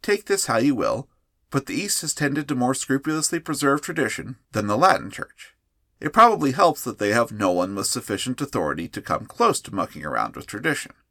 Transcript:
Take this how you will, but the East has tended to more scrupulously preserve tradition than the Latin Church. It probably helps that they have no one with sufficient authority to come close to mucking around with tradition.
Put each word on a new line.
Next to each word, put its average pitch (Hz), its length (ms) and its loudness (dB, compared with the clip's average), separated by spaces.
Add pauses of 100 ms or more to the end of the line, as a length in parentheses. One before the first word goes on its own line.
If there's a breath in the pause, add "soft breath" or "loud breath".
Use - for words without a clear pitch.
Take 202 240 -2
this 196 200 0
how 117 120 2
you 135 160 4
will, 101 360 -2 (400)
but 139 160 -2
the - 100 -8
East 190 260 -2
has 156 120 -4
tended 143 340 -2
to 143 80 -2
more 123 180 2
scrupulously 151 640 -2
preserve 143 440 0
tradition 131 560 -4 (160)
than 104 140 0
the 104 100 2
Latin 156 340 4
Church. - 420 -16 (460)
It 151 140 -4
probably 196 400 6
helps 170 320 2
that 117 120 -6
they 104 120 0
have 113 240 2
no 101 180 0
one 92 240 0
with 95 120 -4
sufficient 120 520 -4
authority 82 480 -4
to - 140 -10
come - 240 -4
close - 360 0
to - 140 -14
mucking 78 300 -6
around 58 300 -4
with 67 120 -12
tradition. 135 460 -4 (180)